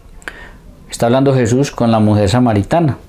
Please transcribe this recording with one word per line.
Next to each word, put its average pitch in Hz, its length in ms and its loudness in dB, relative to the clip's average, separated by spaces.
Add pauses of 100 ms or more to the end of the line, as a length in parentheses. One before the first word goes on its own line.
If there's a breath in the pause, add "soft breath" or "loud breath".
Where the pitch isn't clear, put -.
(880 loud breath)
Está - 180 -4
hablando 135 280 2
Jesús 127 360 0
con 117 200 -2
la 113 80 2
mujer 104 300 2
samaritana. 123 680 0 (120)